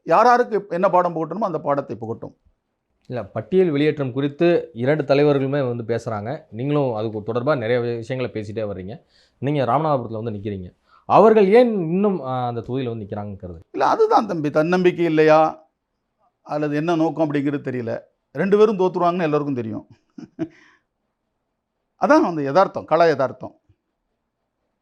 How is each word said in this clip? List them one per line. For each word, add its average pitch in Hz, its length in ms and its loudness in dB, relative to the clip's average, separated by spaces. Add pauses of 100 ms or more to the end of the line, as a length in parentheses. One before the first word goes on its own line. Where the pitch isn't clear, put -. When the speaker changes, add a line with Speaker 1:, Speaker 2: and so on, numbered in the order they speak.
Speaker 1:
யாராருக்கு 214 640 4
என்ன 180 220 0
பாடம் 175 260 2
புகட்டணுமோ 165 280 -6
அந்த 170 140 -4
பாடத்தை 139 380 -4
புகட்டும். 110 400 -12 (720)
Speaker 2:
இல்ல, 120 180 -8
பட்டியல் 180 460 0
வெளியேற்றம் 143 420 0
குறித்து 147 600 0
இரண்டு 135 300 -2
தலைவர்களுமே 139 760 2
வந்து 117 180 -4
பேசுறாங்க. 113 460 -6 (100)
நீங்களும் 135 440 -2
அதுக்கு 107 380 -6
தொடர்பா 127 260 -2
நிறைய 120 380 -2
விஷயங்களை 120 380 -6
பேசிட்டே 107 320 -6
வர்றீங்க. 95 380 -10 (340)
நீங்க 139 260 -2
ராமநாதபுரத்துல 120 580 -2
வந்து 117 80 -6
நிக்கிறீங்க. 101 460 -10 (300)
அவர்கள் 196 460 6
ஏன் 240 200 6
இன்னும், 185 480 -2
ஆ, 127 260 -6
அந்த 117 140 -6
தொகுதியில 123 280 -6
வந்து 113 160 -8
நிக்கிறாங்கங்கிறது? 98 540 -12 (140)
Speaker 1:
இல்ல, - 140 -2
அதுதான் 427 400 2
தம்பி, 160 240 -4
தன்னம்பிக்கை 175 540 0
இல்லையா 156 640 4 (720)
அல்லது 151 340 -4
என்ன 165 200 0
நோக்கம் 156 360 -2
அப்படிங்கிறது 143 360 -2
தெரியல. 123 320 -6 (320)
ரெண்டு 196 260 0
பேரும் 214 200 4
தோத்துருவாங்கன்னு 180 440 0
எல்லாருக்கும் 147 320 0
தெரியும். 110 320 -8 (2250)
அதான் 285 220 6
அந்த 170 200 -2
யதார்த்தம், 139 420 2
கள 170 220 4
யதார்த்தம். 131 540 -2 (1200)